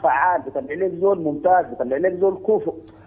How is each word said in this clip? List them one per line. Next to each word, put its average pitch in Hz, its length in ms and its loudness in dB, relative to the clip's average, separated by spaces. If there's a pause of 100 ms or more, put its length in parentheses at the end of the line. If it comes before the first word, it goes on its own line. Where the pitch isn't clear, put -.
فعال، 160 380 2
بيطلع 135 320 -8
لك 180 180 -2 (100)
زول 190 200 2
ممتاز، 165 440 2
بيطلع 131 320 -4
لك 180 160 0
زول 185 240 0 (100)
كفؤ. 208 260 0 (340)